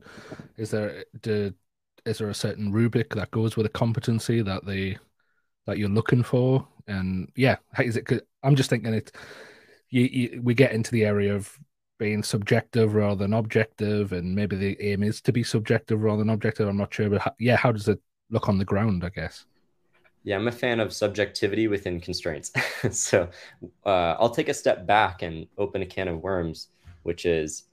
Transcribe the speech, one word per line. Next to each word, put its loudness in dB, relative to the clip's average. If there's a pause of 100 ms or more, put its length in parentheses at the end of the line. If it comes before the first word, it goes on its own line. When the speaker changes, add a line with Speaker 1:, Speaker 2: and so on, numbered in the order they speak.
(580)
Speaker 1:
is -6
there, -4 (160)
do, 0 (540)
is -4
there -2
a -4
certain -4
rubric 2
that -4
goes 0
with 2
a 0
competency 0
that -4
they, -4 (680)
that -4
you're -2
looking 2
for? 2 (200)
And -4
yeah, 4 (160)
how 0
is 0
it? -4
'Cause 0 (220)
I'm 6
just 2
thinking 0
it. -4 (760)
You, 4
you, -2
we 4
get 6
into -2
the 4
area 2
of -4 (400)
being 0
subjective 2
rather 2
than 0
objective, 0
and -4
maybe 0
the -2
aim 0
is -2
to 0
be 2
subjective 0
rather 2
than 2
objective. 0
I'm -2
not -2
sure, 0
but 2
ho-, -4
yeah, 4
how 4
does -2
it 2 (280)
look -2
on 4
the 0
ground, 0
I -4
guess? -10 (760)
Speaker 2:
Yeah, -2
I'm 0
a -4
fan -2
of -2
subjectivity 0
within -4
constraints. -8 (200)
<laughs> -4
So, 0 (560)
uh, 2
I'll 4
take -2
a 0
step 0
back 2
and -8 (100)
open -4
a -6
can -6
of -6
worms, -4 (360)
which -4
is -2